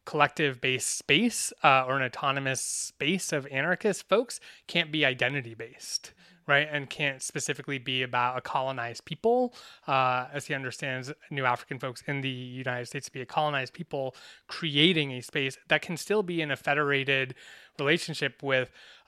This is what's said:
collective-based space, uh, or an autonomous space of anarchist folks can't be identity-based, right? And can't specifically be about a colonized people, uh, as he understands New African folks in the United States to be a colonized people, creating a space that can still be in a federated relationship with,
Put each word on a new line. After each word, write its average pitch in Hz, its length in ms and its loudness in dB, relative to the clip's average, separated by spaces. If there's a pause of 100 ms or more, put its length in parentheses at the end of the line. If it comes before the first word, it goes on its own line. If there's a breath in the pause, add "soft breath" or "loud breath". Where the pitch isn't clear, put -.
collective-based 135 920 2
space, - 560 2 (100)
uh, 135 240 8
or 131 80 0
an 135 80 0
autonomous 135 580 -2
space - 720 -4
of 139 160 -2
anarchist 170 640 0
folks 233 320 2 (240 loud breath)
can't 165 260 0
be 151 140 4
identity-based, 123 1080 -2 (360 soft breath)
right? 147 220 6
And 147 200 -4
can't 139 320 -4
specifically 143 560 -6
be 127 240 -2
about 123 360 0
a 123 40 -2
colonized 131 640 -4
people, 240 480 2 (320 loud breath)
uh, 127 480 4
as 143 140 -6
he 151 60 -4
understands 131 600 -6 (160)
New 139 160 -2
African 123 340 0
folks 123 280 -8
in 143 140 -2
the 135 80 -4
United 123 580 -6
States 139 180 -10
to - 80 -16
be 135 80 -8
a 123 40 -10
colonized 147 480 -2
people, 139 420 -6 (320 loud breath)
creating 151 640 4
a 127 100 -8
space 135 360 -4 (120)
that 156 120 4
can 175 140 -6
still 208 280 0
be 175 180 -2
in 151 100 -4
a 131 60 0
federated 139 800 0 (440 loud breath)
relationship 147 640 0
with, 131 280 0 (360 soft breath)